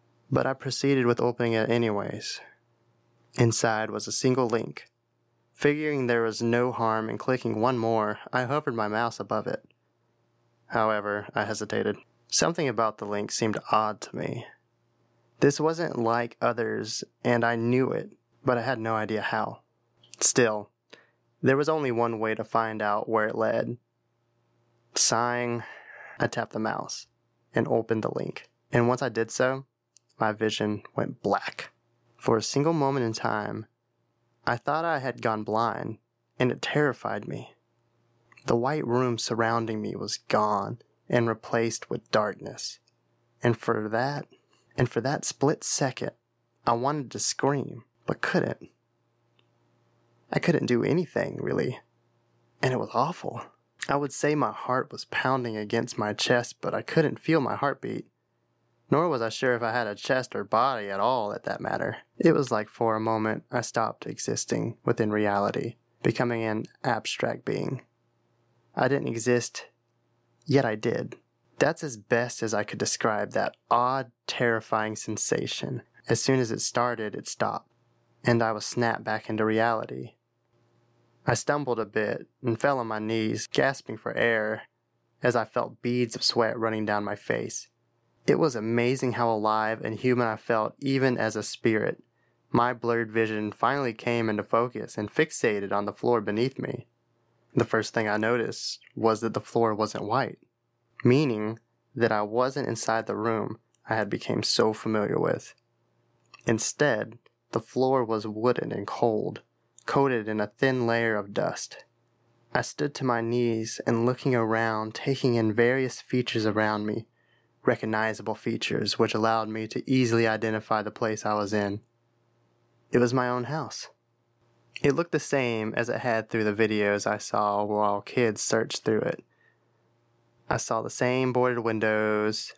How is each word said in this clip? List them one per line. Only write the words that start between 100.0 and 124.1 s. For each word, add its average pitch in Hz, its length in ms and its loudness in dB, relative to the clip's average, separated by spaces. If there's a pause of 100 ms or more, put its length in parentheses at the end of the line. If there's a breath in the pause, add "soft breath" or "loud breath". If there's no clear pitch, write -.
white, 117 340 -2 (640)
meaning 117 540 2 (360)
that 117 180 2
I 107 100 2
wasn't 123 460 -2
inside 113 380 -2
the 104 100 -4
room 110 420 -2 (300)
I 113 80 0
had 104 140 0
become 107 320 -2
so 110 320 2
familiar 104 440 -2
with. 82 360 -2 (920)
Instead, 110 720 0 (340)
the 113 80 0
floor 131 440 2
was 110 220 -2
wooden 113 460 0
and 104 140 -6
cold, 104 540 0 (480)
coated 127 400 2
in 107 100 -2
a 104 80 0
thin 131 400 0
layer 117 300 2
of 101 160 -6
dust. - 520 -4 (680)
I 127 60 2
stood 147 360 -4
to - 80 -6
my 120 180 2
knees 113 640 -2
and 117 180 2
looking 127 300 0
around, 110 600 0
taking 131 400 0
in 110 200 2
various 123 480 2
features 120 420 -2
around 107 400 0
me, 107 220 -4 (580)
recognizable 110 720 0
features 110 640 -4
which 113 160 2
allowed 110 340 2
me 110 200 -6
to - 220 -6
easily 117 380 4
identify 110 540 0
the 104 80 -6
place 107 340 -4
I 107 80 0
was 104 220 0
in. 104 260 0 (1120)
It 123 60 6
was 120 160 4
my 123 160 2
own 123 140 -2
house. 131 440 -8 (920)